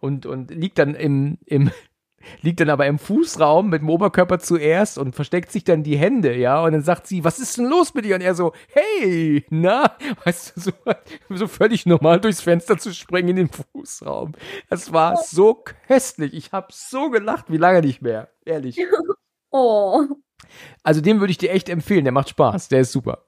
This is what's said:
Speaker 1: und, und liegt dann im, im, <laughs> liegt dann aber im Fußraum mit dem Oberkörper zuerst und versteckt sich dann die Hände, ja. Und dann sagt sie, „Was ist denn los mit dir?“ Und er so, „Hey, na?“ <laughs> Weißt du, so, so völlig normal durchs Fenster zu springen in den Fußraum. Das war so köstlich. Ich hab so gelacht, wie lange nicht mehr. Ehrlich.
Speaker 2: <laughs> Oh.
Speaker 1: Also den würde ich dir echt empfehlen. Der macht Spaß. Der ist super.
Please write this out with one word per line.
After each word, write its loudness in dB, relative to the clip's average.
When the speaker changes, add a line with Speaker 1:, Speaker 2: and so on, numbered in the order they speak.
Speaker 1:
und, -6
und -10
liegt -6
dann 2
im, -2
im, 2
<laughs> -20
liegt -2
dann 4
aber 2
im 0
Fußraum 2
mit 0
dem -4
Oberkörper 2
zuerst 0
und -6
versteckt -4
sich -6
dann 2
die 0
Hände, 2
ja. 2
Und 2
dann 0
sagt -2
sie, -6
„Was -2
ist -8
denn -2
los 2
mit -4
dir?“ 0
Und -4
er 0
so, 0
„Hey, 0
na?“ 2
<laughs> -8
Weißt -6
du, -14
so, -4
so -6
völlig 0
normal 4
durchs 0
Fenster 2
zu -12
springen -4
in 2
den 0
Fußraum. -12
Das -6
war 2
so 2
köstlich. 0
Ich -14
hab -8
so -6
gelacht, -4
wie -2
lange 4
nicht -2
mehr. -6
Ehrlich. -8
Speaker 2:
<laughs> -4
Oh. 2
Speaker 1:
Also 2
den 4
würde 0
ich -2
dir -4
echt -2
empfehlen. 0
Der 2
macht 0
Spaß. 0
Der 4
ist 0
super. -6